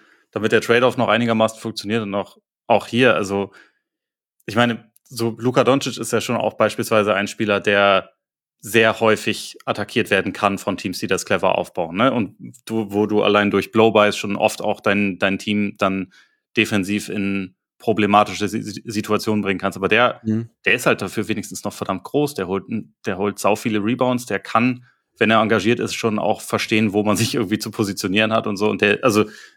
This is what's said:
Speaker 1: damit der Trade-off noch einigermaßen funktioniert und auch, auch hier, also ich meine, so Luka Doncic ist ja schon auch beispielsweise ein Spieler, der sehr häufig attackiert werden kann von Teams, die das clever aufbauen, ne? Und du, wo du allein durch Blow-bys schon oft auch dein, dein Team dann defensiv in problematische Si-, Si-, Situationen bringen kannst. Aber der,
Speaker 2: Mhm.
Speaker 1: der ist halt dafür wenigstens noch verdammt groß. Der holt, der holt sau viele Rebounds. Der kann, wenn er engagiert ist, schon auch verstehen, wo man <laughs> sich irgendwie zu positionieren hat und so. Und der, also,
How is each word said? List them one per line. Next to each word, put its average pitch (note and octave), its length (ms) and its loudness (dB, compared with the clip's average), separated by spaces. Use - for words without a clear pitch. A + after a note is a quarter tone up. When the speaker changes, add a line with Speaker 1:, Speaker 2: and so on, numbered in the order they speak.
Speaker 1:
damit G#2+ 200 -2
der A2 100 4
Trade-off A#2+ 360 4
noch A2 120 0
einigermaßen A2+ 500 2
funktioniert A2 420 -4
und G2+ 140 -6
auch, G2 220 -6
auch G#2+ 220 0
hier, A#2+ 260 4
also G2 380 -2
ich G#2 80 -10
meine, A#2 360 0
so A2+ 300 -4
Luka B2+ 260 2
Doncic C3 340 2
ist - 140 -6
ja A2+ 80 0
schon A#2+ 160 -4
auch A2 200 -2
beispielsweise G#2+ 580 2
ein G2 140 0
Spieler, G#2 320 0
der G2+ 520 2
sehr A2 400 2
häufig G#2+ 560 0
attackiert A2 440 -4
werden F#2+ 240 0
kann G2 240 0
von F#2+ 200 -6
Teams, F#2 200 -8
die - 80 -6
das F#2 200 -2
clever F#2+ 320 2
aufbauen, F2 380 -6
ne? B2 160 2
Und A2+ 240 -4
du, A2 260 -4
wo G#2 140 2
du G#2 160 0
allein G2+ 300 2
durch G2 200 0
Blow-bys G#2+ 460 4
schon G2+ 180 -6
oft - 280 -2
auch G2+ 180 -2
dein, G2+ 380 0
dein G2 180 0
Team G#2 400 -2
dann F#2+ 340 -2
defensiv G#2 520 0
in G2 460 -6
problematische G2+ 680 2
Si-, G#2+ 160 -6
Si-, G#2 220 -10
Situationen G#2+ 580 -2
bringen G2 160 -2
kannst. F#2+ 180 -4
Aber F#2+ 100 -2
der, A#2 360 2
Speaker 2:
Mhm. A2+ 260 -2
Speaker 1:
der G2 80 2
ist B2+ 140 0
halt A2 160 2
dafür G2 240 -6
wenigstens G2+ 360 -6
noch G2+ 100 -6
verdammt - 300 -6
groß. D3 300 -2
Der F#2 140 -4
holt, F#2+ 160 -4
der F#2+ 140 -4
holt G2+ 180 -2
sau G#2 180 2
viele G#2+ 280 -2
Rebounds. B2 420 0
Der G2 140 -2
kann, B2 460 -4
wenn A2 100 2
er A2 120 4
engagiert A2 380 2
ist, G#2 140 -4
schon G#2+ 240 -2
auch G2+ 240 -2
verstehen, A2 520 -2
wo G#2 100 2
man G2+ 140 0
<laughs> - 0 -
sich A#2 180 -2
irgendwie G#2 240 -2
zu A2 100 -8
positionieren G#2 640 -2
hat A2+ 140 -2
und G2+ 100 -6
so. G#2+ 120 0
Und G#2+ 120 -2
der, G#2 220 2
also, G#2 220 4